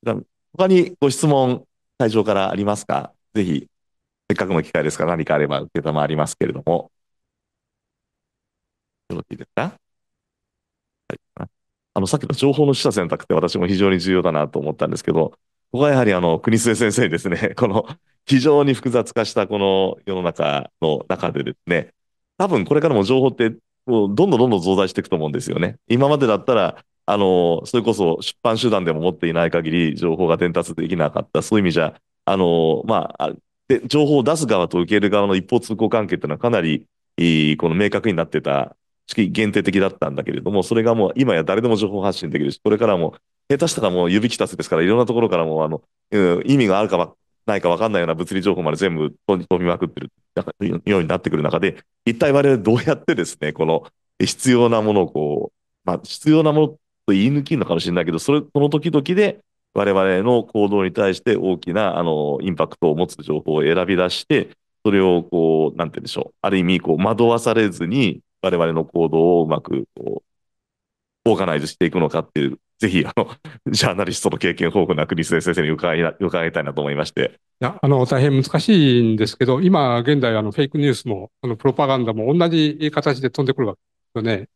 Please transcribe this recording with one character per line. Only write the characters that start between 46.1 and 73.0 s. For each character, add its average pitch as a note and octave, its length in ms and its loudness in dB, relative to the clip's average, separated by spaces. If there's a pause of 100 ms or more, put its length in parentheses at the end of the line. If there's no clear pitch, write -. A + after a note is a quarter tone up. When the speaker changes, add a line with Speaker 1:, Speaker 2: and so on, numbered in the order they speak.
Speaker 1:
う F2+ 300 2
ん、 - 40 -6
意 C#3 140 2
味 A#2+ 80 4
が F#2+ 120 2
あ G#2 40 2
る G#2 80 -2
か F#2 80 0
わ-、 E2 160 -2 (320)
な G#2+ 100 0
い F2+ 60 -4
か F2 80 2
わ F2 80 0
か A2 100 0
ん A2 40 -4
な F#2+ 80 2
い - 0 -
よ E2+ 40 0
う E2 40 -4
な E2 60 0
物 E2 200 -6
理 F#2+ 80 -2
情 F#2+ 120 2
報 F2 80 -6
ま D2+ 80 0
で D2+ 60 -2
全 F2 180 0
部 D2+ 220 -4 (100)
飛 F#2+ 120 2
び、 F2 80 -8
飛 F2+ 120 0
び F2 80 -2
ま E2+ 120 0
く F2+ 80 -2
っ - 20 -4
て - 100 -12
る、 - 140 -14 (220)
な - 80 -4
ん - 20 -6
か、 - 160 -10
よ G2 380 0
う F2 40 2
に D#2 60 -4
な F2 80 0
っ F2 60 -4
て - 80 -2
く D#2+ 80 -2
る D2+ 40 0
中 - 160 0
で、 F#2+ 200 -2 (260)
一 A#2 140 -2
体 D3 140 2
我 C#3 140 4
々 C3 160 4
ど G#2+ 120 4
う A#2+ 80 0
や D3 140 0
っ - 60 -18
て - 120 0
で F2+ 100 -2
す - 160 -12
ね、 D2+ 140 -4
こ D#2+ 100 0
の D#2+ 220 0 (340)
必 - 300 0
要 A#2+ 180 6
な A2+ 140 2
も G#2+ 100 2
の G2+ 120 4
を - 60 -6
こ D2 440 -4
う、 - 340 -14
ま F2+ 60 -2
あ、 F2 100 -6
必 - 240 -6
要 D#3 140 6
な D#3 100 2
も D3+ 80 4
の D3+ 160 0 (320)
と G#2 40 4
言 G2 140 4
い C3+ 40 4
に C#3+ 120 0
く C#3+ 100 -4
い D#3+ 40 0
の G#2 80 0
か F2 80 -2
も E2+ 80 0
し F2+ 80 -4
れ F2 60 -2
な F2 80 2
い - 20 0
け E2+ 80 -2
ど、 D#2+ 60 -2
そ C3+ 160 0
れ、 D3 80 2 (120)
そ C#3+ 60 2
の D3 80 2
時 D3+ 220 -2
々 D3 120 0
で F3+ 380 0 (340)
我 G2+ 160 2
々 F#2+ 320 2
の A#2 220 2
行 G#2 240 0
動 G2+ 160 0
に F2+ 80 -2
対 G2 220 0
し - 80 -14
て A2 140 2
大 F#2 220 0
き F2 140 -8
な、 F#2 260 0
あ F2 40 -2
の、 D2+ 400 -2
イ F#2+ 80 -4
ン F2 40 -2
パ D#2 140 -2
ク - 100 -18
ト E2+ 120 2
を D2+ 60 2
持 F2 100 0
つ - 160 -16
情 D#2 180 -4
報 D#2 140 -4
を D2+ 80 0
選 F2 240 0
び F#2+ 100 0
出 F2+ 140 2
し - 160 -8
て、 C3 240 0 (340)
そ G#2+ 60 2
れ G2 100 4
を F2+ 220 4
こ D#2+ 520 2
う、 - 40 -18
な E2+ 80 -2
ん D2+ 40 -10
て - 60 -14
言 - 40 -10
う - 20 -16
ん - 20 -16
で - 40 -14
し - 100 -8
ょ - 140 -10
う。 - 100 -20
あ G2 80 -2
る G2 80 2
意 F2+ 60 2
味、 F2+ 160 2
こ D#2+ 200 0
う、 - 20 2
惑 G#2+ 220 2
わ A#2 140 4
さ A2+ 160 0
れ A2 160 2
ず E2+ 160 -6
に、 G#2+ 340 -2 (220)
我 F2+ 140 0
々 E2 160 2
の D#2+ 120 -2
行 E2 240 0
動 E2+ 320 4
を D#2+ 40 2
う - 20 -6
ま D#2 160 -2
く、 C#2 340 -6
こ - 260 -10 (1040)
う、 A#2 40 4
オ G#2+ 40 6
ー - 20 -4
ガ F#2+ 100 -2
ナ D#2+ 100 0
イ D2+ 40 -2
ズ D2 60 -6
し - 100 -12
て F2+ 100 0
い D#2+ 40 0
く F2+ 80 -2
の D#2+ 120 0
か D#2+ 100 -2
っ - 100 -8
て D2+ 100 -4
い C#2 60 0
う、 B1+ 120 -6 (200)
ぜ G#2+ 120 0
ひ、 F2 160 2